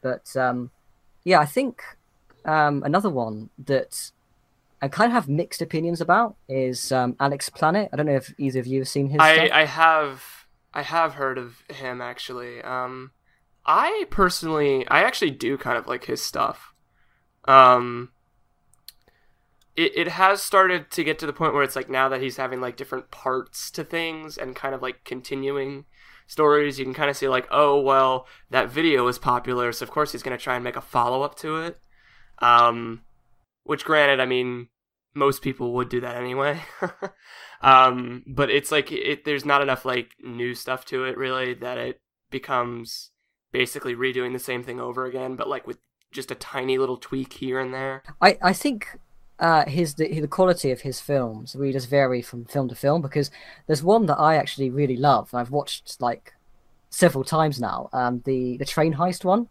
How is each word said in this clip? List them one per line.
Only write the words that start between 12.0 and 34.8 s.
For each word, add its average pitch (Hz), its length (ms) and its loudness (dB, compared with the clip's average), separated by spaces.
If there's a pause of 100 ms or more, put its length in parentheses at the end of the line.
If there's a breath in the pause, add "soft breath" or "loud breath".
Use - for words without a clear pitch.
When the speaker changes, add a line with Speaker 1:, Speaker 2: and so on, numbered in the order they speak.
Speaker 2:
actually. 123 600 -12
Um, 127 500 -8 (520)
I 311 460 2
personally, 151 760 2
I 160 160 6
actually 214 260 0
do 131 260 -4
kind 123 220 -4
of - 80 -10
like 123 180 -8
his - 160 -6
stuff. - 540 -6 (720)
Um, 123 640 8 (1700)
it, 165 200 0
it 165 120 0
has 190 340 2
started 180 500 2
to 170 120 -2
get 151 160 -2
to 160 60 -8
the 143 60 -6
point 160 220 -2
where 143 80 2
it's 135 140 -2
like, 131 140 -8
now 131 180 2
that 131 140 -4
he's 127 140 -6
having, 127 240 -6
like, 123 160 -6
different - 340 -10
parts - 600 -6
to 160 120 -8
things 160 520 -8
and 127 180 -12
kind 135 200 -6
of, 127 80 -10
like, 127 220 -10
continuing 139 800 -8 (420 soft breath)
stories, 147 520 2
you 135 60 -4
can 127 100 -6
kinda 143 200 0
see, 139 140 -2
like, 127 220 0
oh, 143 300 4
well, 131 460 2 (240 soft breath)
that 120 200 0
video 143 340 2
was 123 140 0
popular, 123 540 0
so - 100 -8
of 123 80 -10
course 147 220 -2
he's 120 100 -10
gonna 123 160 -6
try 127 160 -4
and 123 100 -6
make 120 120 -6
a - 40 -8
follow-up 131 580 0
to 156 180 -6
it. 165 220 -8 (600 soft breath)
Um, 117 640 6 (600)
which, 143 200 -4
granted, 143 360 4
I 127 60 2
mean, 127 420 -2 (460)